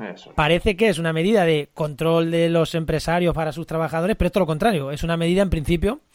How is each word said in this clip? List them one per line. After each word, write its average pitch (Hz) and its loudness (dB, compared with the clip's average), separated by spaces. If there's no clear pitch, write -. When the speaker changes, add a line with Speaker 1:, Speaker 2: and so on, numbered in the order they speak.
Speaker 1:
Eso. - -20
Speaker 2:
Parece 170 2
que 214 2
es 156 0
una 165 -2
medida 180 2
de 151 0
control 165 0
de 165 2
los 165 0
empresarios 165 -2
para 156 -4
sus 165 -10
trabajadores, 165 -2
pero 180 0
es 170 -2
todo 196 2
lo 165 2
contrario. 156 0
Es 147 -6
una 165 0
medida, 175 2
en 190 0
principio, 170 0